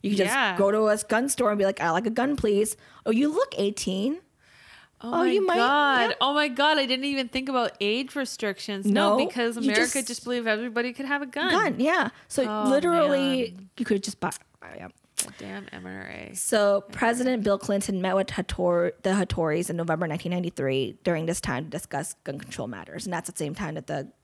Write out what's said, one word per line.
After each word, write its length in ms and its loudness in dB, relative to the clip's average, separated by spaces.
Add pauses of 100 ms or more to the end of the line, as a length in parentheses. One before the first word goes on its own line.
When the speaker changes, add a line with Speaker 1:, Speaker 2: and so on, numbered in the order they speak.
Speaker 1:
You 100 -2
can 80 2
just 140 4
Speaker 2:
Yeah. 240 2
Speaker 1:
go 140 6
to 160 4
a 100 4 (120)
gun 180 2
store 220 2
and 100 0
be 60 4
like, 160 0
'I 100 2
like 160 2
a 20 0
gun, 280 0
please.'" 400 2 (280)
"Oh, 60 0
you 160 4
look 300 0
eighteen." 640 -2 (840)
Speaker 2:
Oh 80 -10
Speaker 1:
"Oh, 20 -4
Speaker 2:
my 200 4
Speaker 1:
you 140 4
might, 120 2
Speaker 2:
God. 540 4
Speaker 1:
yeah." 100 -2
Speaker 2:
Oh 120 2
my 140 2
God. 300 2
I 80 2
didn't 180 -2
even 240 -2
think 220 -6
about 320 0
age 340 -2
restrictions. 680 -4
No, 320 4
Speaker 1:
No, 80 2
Speaker 2:
because 320 -2
Speaker 1:
you 60 -4
Speaker 2:
America 360 2
Speaker 1:
just 80 -4
Speaker 2:
just 160 -10
believed 240 -2
everybody 460 -2
could 140 -8
have 140 -2
a 40 -6
gun. 260 -2
Speaker 1:
Gun, 300 2
yeah. 300 2 (180)
So 180 0
Speaker 2:
Oh, 220 0
Speaker 1:
literally, 880 2
Speaker 2:
man. 200 -18
Speaker 1:
you 60 -2
could 200 2
just 180 -8
buy, 100 -2 (460)
yeah. 100 -14 (300)
Speaker 2:
The 220 -4
damn 320 -12
M 160 -14
R 240 -12
A. 240 -14
Speaker 1:
So 540 2
Speaker 2:
Yeah. 60 -14
Speaker 1:
President 480 0
Bill 140 2
Clinton 460 -2
met 120 2
with 120 2
Hattori, 640 0 (100)
the 80 0
Hattoris 580 0
in 80 -4
November 300 0
nineteen 260 -4
ninety-three 720 -2
during 220 0
this 160 -2
time 240 -4
to 60 -14
discuss 420 -8 (100)
gun 160 -8
control 280 -10
matters. 400 -12
And 60 -6
that's 140 -6
the 80 -12
same 200 -6
time 200 -6
that 120 -10
the 220 -6 (140)